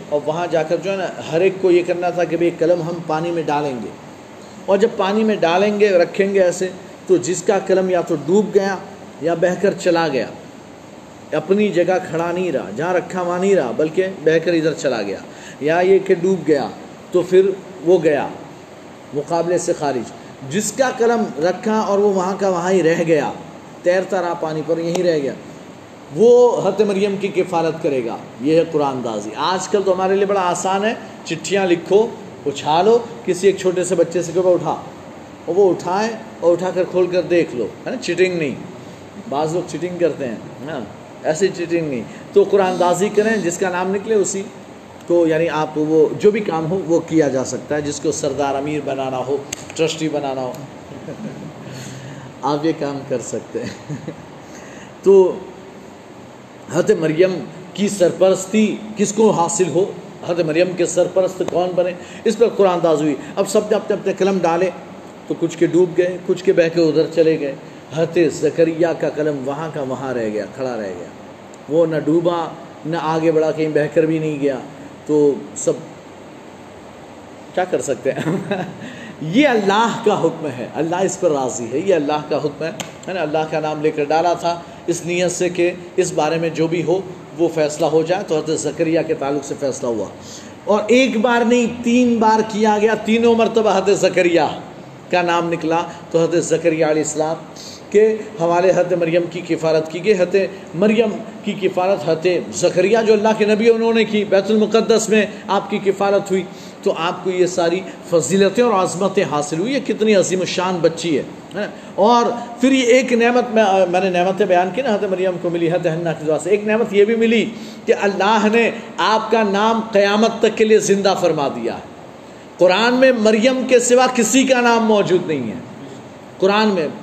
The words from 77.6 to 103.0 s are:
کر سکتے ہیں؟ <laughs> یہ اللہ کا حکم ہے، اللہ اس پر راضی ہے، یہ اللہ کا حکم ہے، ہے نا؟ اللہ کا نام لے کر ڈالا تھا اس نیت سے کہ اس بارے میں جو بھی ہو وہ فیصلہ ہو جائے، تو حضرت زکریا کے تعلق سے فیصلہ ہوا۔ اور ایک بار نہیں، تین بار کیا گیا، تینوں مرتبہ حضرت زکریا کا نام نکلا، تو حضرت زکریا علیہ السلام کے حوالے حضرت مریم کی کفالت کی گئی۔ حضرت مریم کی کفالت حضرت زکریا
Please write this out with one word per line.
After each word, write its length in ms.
کر 180
سکتے 300
ہیں؟ 240
<laughs> 400
یہ 260
اللہ 580
کا 180
حکم 240
ہے، 180
اللہ 200
اس 240
پر 120
راضی 420
ہے، 120
یہ 100
اللہ 340
کا 80
حکم 260
ہے، 80
ہے 60
نا؟ 80
اللہ 160
کا 80
نام 220
لے 100
کر 120
ڈالا 300
تھا 280
اس 180
نیت 260
سے 180
کہ 220
اس 180
بارے 240
میں 120
جو 180
بھی 160
ہو 180
وہ 180
فیصلہ 300
ہو 160
جائے، 260
تو 100
حضرت 220
زکریا 420
کے 120
تعلق 320
سے 140
فیصلہ 280
ہوا۔ 180
اور 220
ایک 300
بار 240
نہیں، 420
تین 320
بار 320
کیا 340
گیا، 120
تینوں 300
مرتبہ 420
حضرت 220
زکریا 480
کا 100
نام 320
نکلا، 300
تو 120
حضرت 200
زکریا 480
علیہ 120
السلام 320
کے 280
حوالے 300
حضرت 220
مریم 380
کی 160
کفالت 440
کی 140
گئی۔ 80
حضرت 220
مریم 340
کی 180
کفالت 480
حضرت 180
زکریا 460